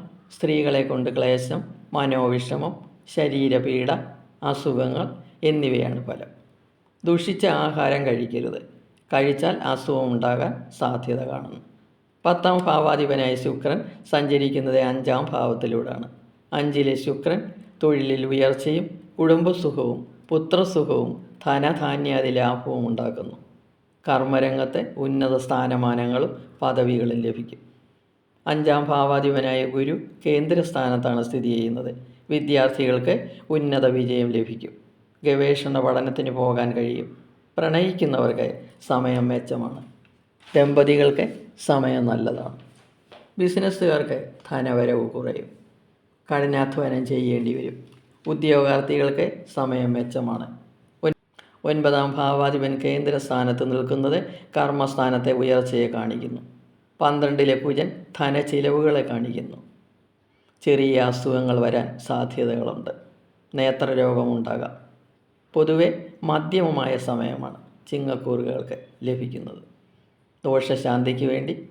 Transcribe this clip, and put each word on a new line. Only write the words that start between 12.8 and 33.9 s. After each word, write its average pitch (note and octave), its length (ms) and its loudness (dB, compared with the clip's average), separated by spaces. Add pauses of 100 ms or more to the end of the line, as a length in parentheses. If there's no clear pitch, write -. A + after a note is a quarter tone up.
ശുക്രൻ C#3 460 -2 (300)
സഞ്ചരിക്കുന്നത് C#3 680 2
അഞ്ചാം C3 500 0
ഭാവത്തിലൂടെയാണ്. B2 760 -2 (440)
അഞ്ചിലെ C#3+ 420 2
ശുക്രൻ D#3+ 460 -2 (420)
തൊഴിലിൽ C3+ 440 2
ഉയർച്ചയും C3+ 600 2 (320)
കുടുംബസുഖവും D#3+ 840 2 (280)
പുത്രസുഖവും D#3 840 2 (360)
ധനധാന്യാദി C#3+ 840 0
ലാഭവും B2 600 0
ഉണ്ടാക്കുന്നു. A#2 480 -6 (720)
കർമ്മരംഗത്ത് C3 720 0 (180)
ഉന്നത C3+ 380 0
സ്ഥാനമാനങ്ങളും B2+ 960 0 (300)
പദവികളും B2 580 0
ലഭിക്കും. A#2 400 -6 (840)
അഞ്ചാം D3+ 380 2
ഭാവാധിപനായ C#3 840 2
ഗുരു C3+ 280 -2 (320)
കേന്ദ്രസ്ഥാനത്താണ് C3+ 960 0
സ്ഥിതി A#2+ 260 -4
ചെയ്യുന്നത്. A#2 420 -2 (400)
വിദ്യാർത്ഥികൾക്ക് C#3 1000 2 (200)
ഉന്നത C#3+ 360 2
വിജയം B2 440 2